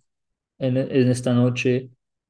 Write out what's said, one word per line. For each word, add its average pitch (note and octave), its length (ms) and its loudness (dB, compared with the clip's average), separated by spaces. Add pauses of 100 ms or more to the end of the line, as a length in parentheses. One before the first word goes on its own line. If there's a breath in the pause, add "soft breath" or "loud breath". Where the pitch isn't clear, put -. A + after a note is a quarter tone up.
(600)
en, B2+ 180 -2
en C3 320 2
esta B2 240 -2
noche, B2 580 0 (380)